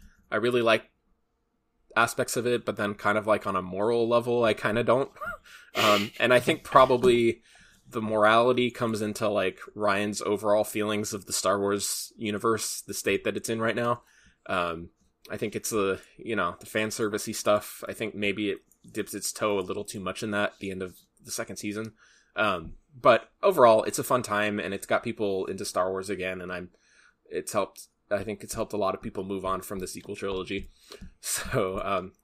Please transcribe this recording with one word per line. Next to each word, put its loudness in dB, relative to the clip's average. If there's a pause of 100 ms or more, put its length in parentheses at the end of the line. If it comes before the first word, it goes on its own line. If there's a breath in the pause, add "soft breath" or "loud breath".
(300)
I -4
really 2
like 2 (1040)
aspects 0
of -2
it, 0
but -4
then -2
kind 0
of, -2
like, 2
on -2
a 2
moral 0
level, 2
I 4
kinda 0
don't. 2
<laughs> -14 (540 soft breath)
Um, 2
and 4
I 8
think 0
probably 6 (480 soft breath)
the -6
morality 4
comes -2
into, -2
like, 0 (160)
Ryan's 0
overall 2
feelings -2
of -8
the -8
Star 2
Wars -2
universe, -2
the -12
state -2
that -2
it's -8
in -2
right -2
now. -2 (420)
Um, -4 (420)
I -8
think -6
it's -6
a, 0 (160)
you -6
know, -2
the -18
fan -2
servicey -4
stuff. -2
I -8
think -6
maybe -2
it -6 (320)
dips -8
its -6
toe 0
a 0
little -6
too -12
much -6
in -4
that -2
at -20
the -8
end -6
of -12 (300)
the -14
second -8
season. -8 (420)
Um, -2 (220)
but 4 (100)
overall, 8
it's -4
a -4
fun 0
time, 0
and -4
it's -10
got 2
people -4
into -8
Star -2
Wars -6
again, -6
and -8
I'm, -10 (640)
it's -6
helped, -4 (240)
I -2
think -8
it's -12
helped -6
a -4
lot 0
of -8
people -8
move -6
on -2
from -8
the -6
sequel -12
trilogy. -6 (300 soft breath)
<laughs> -20
So, -2
um, -2 (120)